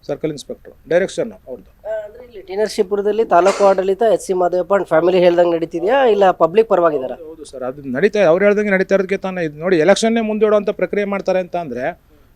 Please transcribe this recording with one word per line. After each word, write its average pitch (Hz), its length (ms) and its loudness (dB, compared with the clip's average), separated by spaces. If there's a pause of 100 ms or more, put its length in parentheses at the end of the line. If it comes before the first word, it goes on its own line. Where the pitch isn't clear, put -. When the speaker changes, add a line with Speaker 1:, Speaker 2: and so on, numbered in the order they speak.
Speaker 1:
ಸರ್ಕಲ್ 151 240 -6
ಇನ್ಸ್ಪೆಕ್ಟ್ರು, - 420 -14 (160)
ಡೈರೆಕ್ಷನ್ 165 440 -2
ಅವ್ರದ್ದು. - 560 -18
Speaker 2:
ಆ, 214 160 -8
ಅಂದ್ರೆ 226 200 -20
ಇಲ್ಲಿ 220 180 -20
ಟಿ 185 140 -10
ನರಸೀಪುರದಲ್ಲಿ 208 680 -2
ತಾಲೂಕು 190 400 2
ಆಡಳಿತ 190 380 2 (100)
ಎಚ್ 170 100 0
ಸಿ - 100 -6
ಮಾದೇವಪ್ಪ 180 400 0
and 190 120 2
ಫ್ಯಾಮಿಲಿ 175 340 2
ಹೇಳ್ದಂಗೆ 175 380 4
ನಡೀತಿದ್ಯಾ, 175 500 0
ಇಲ್ಲ 202 240 4
ಪಬ್ಲಿಕ್ 175 380 2
ಪರವಾಗಿದ್ದಾರಾ? 151 480 0
Speaker 1:
ಹೌದು 160 280 -18
ಸರ್, 131 180 -14
ಅದು 135 200 -10
ನಡೀತಾ 139 360 -2
ಇದೆ. 196 80 4
ಅವ್ರು 175 180 2
ಹೇಳ್ದಂಗೆ 208 260 2
ನಡೀತಾ 190 240 0
ಇರೋದಕ್ಕೆ 190 220 -2
ತಾನೇ 185 280 -8
ಇದು. 151 140 -8
ನೋಡಿ, 175 200 0
ಎಲೆಕ್ಷನ್ನೇ 208 420 2
ಮುಂದೂಡುವಂಥ 214 500 0
ಪ್ರಕ್ರಿಯೆ 196 340 -4
ಮಾಡ್ತಾರೆ 196 340 -4
ಅಂತ 180 180 -6
ಅಂದ್ರೆ 147 440 -6 (360)